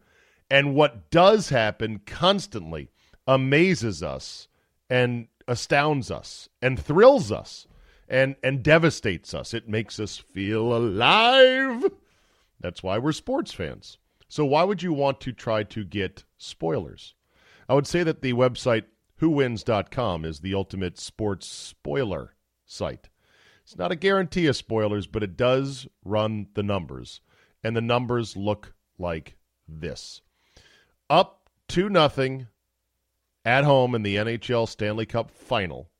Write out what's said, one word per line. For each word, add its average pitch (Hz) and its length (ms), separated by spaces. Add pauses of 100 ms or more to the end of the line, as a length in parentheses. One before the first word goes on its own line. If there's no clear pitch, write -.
(480)
and 139 280
what 147 340
does 190 380
happen 110 580
constantly 87 840 (360)
amazes 131 760
us 71 460 (460)
and 123 360 (180)
astounds 143 640
us - 380 (120)
and 131 160
thrills 196 540
us - 380 (400)
and, 135 340
and 135 180
devastates 147 720
us. 73 220
It 117 140
makes 107 320
us 104 180
feel 110 580
alive. 233 1080 (720)
That's - 240
why 92 160
we're 139 140
sports 254 400
fans. - 460 (300)
So - 160
why 143 200
would 190 180
you 175 100
want 139 280
to 127 120
try 110 300
to 107 220
get 95 400 (140)
spoilers? 107 760 (540)
I 127 60
would 139 120
say 175 160
that 160 180
the 131 120
website 120 540 (320)
who 160 120
wins 131 320
dot 104 300
com 92 320
is 80 160
the 95 140
ultimate 95 440
sports - 480
spoiler 110 880 (320)
site. - 440 (520)
It's - 160
not 180 140
a 180 40
guarantee 185 520
of 127 80
spoilers, 104 500
but 107 160
it 95 140
does 131 500 (180)
run 107 500
the 104 100
numbers. 76 560 (420)
And 117 140
the 113 40
numbers 120 560
look 101 380 (240)
like 85 380 (320)
this. 78 520 (880)
Up 175 400 (200)
two 185 200
nothing 135 600 (920)
at 131 220
home 131 300
in 113 80
the 101 160
N 107 100
H 117 220
L 117 160
Stanley 107 400
Cup 117 240
Final. 87 580 (120)